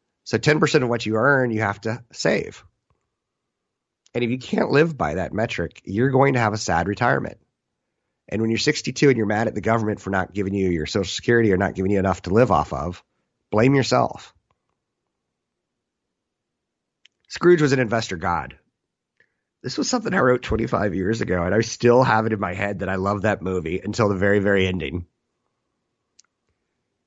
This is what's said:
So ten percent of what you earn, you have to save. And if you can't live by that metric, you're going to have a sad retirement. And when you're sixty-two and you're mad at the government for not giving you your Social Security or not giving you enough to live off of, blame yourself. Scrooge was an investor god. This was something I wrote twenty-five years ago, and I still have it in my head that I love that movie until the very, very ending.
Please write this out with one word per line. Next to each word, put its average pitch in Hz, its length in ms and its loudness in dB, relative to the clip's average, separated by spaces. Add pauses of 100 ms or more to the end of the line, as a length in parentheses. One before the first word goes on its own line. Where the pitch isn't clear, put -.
(240)
So - 140 -4
ten 151 220 2
percent 151 240 2
of 120 60 -2
what 117 160 -2
you 107 100 -2
earn, 127 360 2
you 110 100 -2
have 101 200 -4
to 110 300 -8
save. - 520 -4 (1500)
And 123 100 -2
if 117 60 -2
you 127 80 -2
can't 139 340 -2
live 151 240 4
by 78 200 -2
that 87 180 -4
metric, 98 500 -4
you're 117 280 -2
going 131 240 4
to 123 40 2
have 107 140 0
a 110 40 -4
sad 87 300 -2
retirement. 123 520 -2 (920)
And 107 120 -4
when 113 100 0
you're 113 60 0
sixty-two 143 520 0
and 123 80 4
you're 110 80 0
mad 107 220 0
at - 80 -4
the 101 60 -6
government 107 380 0
for 95 120 -8
not 95 220 -2
giving 98 200 -4
you 95 160 0
your 80 160 -2
Social 95 260 -4
Security 117 400 2
or 92 60 2
not 95 180 0
giving 95 160 -2
you 98 80 2
enough 92 220 0
to - 80 -10
live 104 220 4
off 76 200 2
of, 76 320 -8 (460)
blame 117 240 4
yourself. 123 600 0 (3000)
Scrooge 175 320 4
was 135 120 4
an 131 60 2
investor 113 360 -2
god. 80 420 -4 (1080)
This - 140 -8
was 294 120 -4
something 214 240 -2
I 190 60 0
wrote 127 240 2
twenty-five 110 500 -2
years 98 280 -2
ago, 90 220 -2
and 90 100 0
I 110 80 2
still 120 420 4
have 113 240 2
it 110 60 -2
in 101 60 -4
my 90 140 -4
head 101 260 -6
that 95 100 -4
I 95 60 -2
love 98 280 -2
that 104 180 0
movie 87 420 -4
until 107 260 0
the 101 60 0
very, 101 220 2
very 98 300 2
ending. 87 400 -6 (2000)